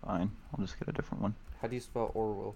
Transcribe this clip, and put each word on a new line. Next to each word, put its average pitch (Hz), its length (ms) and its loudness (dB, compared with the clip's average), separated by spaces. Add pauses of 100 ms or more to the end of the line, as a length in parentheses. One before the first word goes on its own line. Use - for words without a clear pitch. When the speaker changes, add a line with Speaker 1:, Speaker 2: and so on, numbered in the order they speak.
Speaker 1:
Fine. 101 260 4 (220)
I'll 98 120 2
just - 140 -6
get - 80 -2
a - 40 0
different - 300 0
one. 107 140 2 (260)
Speaker 2:
How 120 60 0
do 123 80 0
you 123 60 0
spell 117 320 0
Orwell? 104 420 0